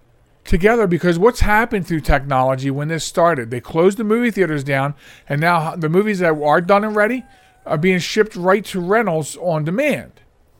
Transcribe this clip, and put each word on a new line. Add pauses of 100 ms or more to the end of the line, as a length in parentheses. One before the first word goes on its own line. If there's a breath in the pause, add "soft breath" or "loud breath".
(440)
together,
because
what's
happened
through
technology
when
this
started?
They
closed
the
movie
theaters
down, (360 loud breath)
and
now
the
movies
that
are
done
and
ready (420 soft breath)
are
being
shipped
right
to
rentals
on
demand. (480)